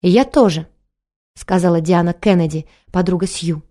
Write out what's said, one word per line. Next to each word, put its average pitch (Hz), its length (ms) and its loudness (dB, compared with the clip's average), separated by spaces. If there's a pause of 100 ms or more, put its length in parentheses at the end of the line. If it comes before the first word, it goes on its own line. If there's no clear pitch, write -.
«И 180 80 0
я 220 160 4
тоже», 190 420 2 (680)
сказала 175 460 0
Диана 175 320 0
Кеннеди, 165 540 -2 (240)
подруга 180 360 -2
Сью. 165 440 -6